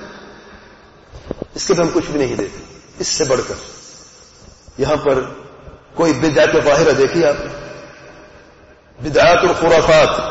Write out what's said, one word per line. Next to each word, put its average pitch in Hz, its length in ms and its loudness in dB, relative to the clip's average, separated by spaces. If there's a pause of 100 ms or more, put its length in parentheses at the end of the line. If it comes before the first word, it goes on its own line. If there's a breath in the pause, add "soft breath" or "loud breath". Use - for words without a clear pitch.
(1500)
اس - 120 -10
کے 196 80 2
بھی 170 100 0
ہم 160 80 -2
کچھ 165 180 -2
بھی 147 160 -2
نہیں 120 100 -6
دیتے۔ 98 220 -8 (400)
اس - 80 -6
سے - 180 -4
بڑھ - 240 0
کر 95 60 -10 (1200)
یہاں 139 180 0
پر 135 240 0 (720)
کوئی 160 180 0
بدعت 156 520 2
ظاہرہ 147 260 4
دیکھی 135 360 2
آپ 143 140 2
نے؟ - 120 -10 (1500)
بدعات 151 440 2
اور 175 160 0
خرافات، 160 480 4 (220)